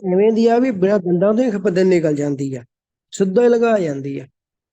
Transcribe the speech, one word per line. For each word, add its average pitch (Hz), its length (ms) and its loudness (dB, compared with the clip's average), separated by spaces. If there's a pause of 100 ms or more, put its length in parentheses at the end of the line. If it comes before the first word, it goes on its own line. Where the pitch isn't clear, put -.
(120)
ਇਵੇਂ 208 220 2
ਦੀ 226 140 2
ਆ 233 120 2
ਵੀ 262 120 0
ਬਿਨਾਂ 196 280 0
ਦੰਦਾਂ 180 340 0
ਤੋਂ 247 100 0
ਹੀ 247 80 -2
ਖਪਦਨ 190 360 0
ਨਿਕਲ 165 280 2
ਜਾਂਦੀ 139 400 -6
ਆ, 120 80 -12 (480)
ਸਿੱਧਾ 196 320 0
ਹੀ 240 60 6
ਲੰਘਾ 233 280 2
ਜਾਂਦੀ 139 420 -6
ਆ। 135 80 -16 (460)